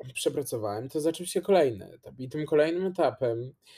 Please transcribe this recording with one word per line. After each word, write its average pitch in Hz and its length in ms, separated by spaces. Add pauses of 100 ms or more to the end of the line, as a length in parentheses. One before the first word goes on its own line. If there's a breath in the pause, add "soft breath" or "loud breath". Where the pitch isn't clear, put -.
(140)
przepracowałem, 123 760
to 156 120
zaczął 160 240
się 180 160
kolejny 139 520
etap. - 260
I 127 100
tym 151 160
kolejnym 165 400
etapem 131 680 (240 soft breath)